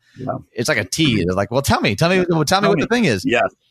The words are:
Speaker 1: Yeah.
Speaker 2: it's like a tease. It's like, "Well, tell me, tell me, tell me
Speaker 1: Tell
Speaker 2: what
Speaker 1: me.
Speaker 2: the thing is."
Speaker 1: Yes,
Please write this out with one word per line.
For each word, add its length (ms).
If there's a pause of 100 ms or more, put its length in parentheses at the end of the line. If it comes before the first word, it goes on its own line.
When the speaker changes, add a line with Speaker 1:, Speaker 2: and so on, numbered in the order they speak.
(160)
Speaker 1:
Yeah. 220 (140)
Speaker 2:
it's 160
like 100
a 60
tease. 420
It's 80
like, 160
"Well, 120
tell 180
me, 140
tell 140
me, 160
tell 140
me 60
Speaker 1:
Tell 180
Speaker 2:
what 160
Speaker 1:
me. 40
Speaker 2:
the 60
thing 160
is." 220
Speaker 1:
Yes, 240 (200)